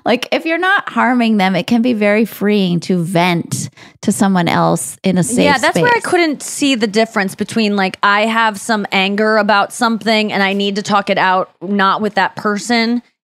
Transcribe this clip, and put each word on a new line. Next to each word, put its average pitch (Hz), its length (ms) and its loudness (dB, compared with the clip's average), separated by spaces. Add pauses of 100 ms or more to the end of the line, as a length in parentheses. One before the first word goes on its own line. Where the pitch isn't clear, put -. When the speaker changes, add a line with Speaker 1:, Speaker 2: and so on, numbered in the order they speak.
Speaker 1:
Like, 247 260 0
if 320 140 -2
you're 330 120 -2
not 381 320 0
harming 233 480 2
them, 190 180 2
it 175 120 -2
can 233 140 2
be 247 100 2
very 208 320 2
freeing 196 580 0
to 180 220 -2
vent 170 680 -2 (340)
to 214 100 0
someone 190 340 2
else 165 560 0
in 185 140 0
a 175 60 2
safe 240 200 0
Speaker 2:
Yeah, 285 140 4
that's 294 200 0
where 170 120 2
I 466 100 2
Speaker 1:
space. - 60 -10
Speaker 2:
couldn't 330 360 0
see 277 340 -2
the 226 120 0
difference 208 480 -2
between, 208 400 -2
like, 190 280 -2
I 202 180 4
have 220 380 0
some 214 340 -2
anger 202 440 0
about 202 360 2
something 220 580 0
and 196 100 0
I 190 120 2
need 202 240 -2
to 214 40 -6
talk 202 280 0
it 190 80 0
out, 185 340 0 (100)
not 190 400 0
with 208 140 -4
that 185 220 -2
person. 226 640 -2 (220)